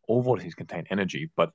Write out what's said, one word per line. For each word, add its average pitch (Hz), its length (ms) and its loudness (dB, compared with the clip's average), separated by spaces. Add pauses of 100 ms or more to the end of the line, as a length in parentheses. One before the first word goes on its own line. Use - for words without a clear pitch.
All 123 140 4
vortices 98 320 0
contain 82 360 -8
energy, 85 460 -2
but 85 180 2